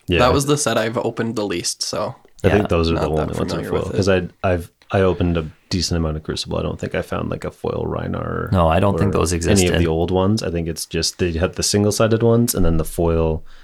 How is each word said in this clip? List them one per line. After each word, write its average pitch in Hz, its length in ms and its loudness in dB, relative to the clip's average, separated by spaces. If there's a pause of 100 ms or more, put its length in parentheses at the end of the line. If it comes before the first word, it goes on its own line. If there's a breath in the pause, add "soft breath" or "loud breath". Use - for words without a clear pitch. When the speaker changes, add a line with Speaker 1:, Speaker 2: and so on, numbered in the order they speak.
Speaker 1:
Yeah. 85 120 2
Speaker 2:
That 123 140 4
was 139 120 2
the 147 120 2
set 117 200 0
I've 113 200 0
opened 113 380 -2
the 104 100 -2
least, - 380 -4
so - 320 -6 (280)
Speaker 1:
I - 40 2
Speaker 3:
Yeah. 85 100 6
Speaker 1:
think - 120 0
those 82 220 2
are - 40 0
Speaker 2:
Not 78 60 -2
Speaker 1:
the 78 60 0
Speaker 2:
that 73 40 -2
Speaker 1:
only 76 140 0
ones - 140 -6
with - 100 -4
Speaker 2:
familiar 80 200 -6
Speaker 1:
foil, - 100 -2
Speaker 2:
with - 140 -4
it. - 40 -6
Speaker 1:
'cause 95 120 2
I, 90 180 2 (160)
I've, 87 280 -2 (200)
I 101 100 2
opened 87 360 2
a 80 80 -2 (240)
decent 87 280 -2
amount 80 200 -2
of 78 60 -10
Crucible. 82 340 -6
I 82 60 -2
don't 82 160 -6
think - 160 -8
I 87 80 -2
found, 85 260 -6
like, 85 140 -8
a 82 80 -8
foil - 360 -6
Rhinar 50 640 -6
Speaker 3:
No, 85 160 4
I 80 120 4
don't 98 180 2
think 85 160 2
Speaker 1:
or 92 60 2
Speaker 3:
those 85 140 0
Speaker 1:
any 87 40 0
Speaker 3:
existed. 90 360 2
Speaker 1:
of 85 60 2
the 85 80 2
old 82 240 0
ones. 95 300 2
I - 80 -4
think 85 180 -4
it's 82 180 -8
just - 340 -4
they 90 140 0
had 85 220 -2
the 87 80 -4
single-sided 107 600 2
ones 117 320 4
and 95 100 2
then 82 120 4
the 80 80 0
foil 82 580 0 (200 soft breath)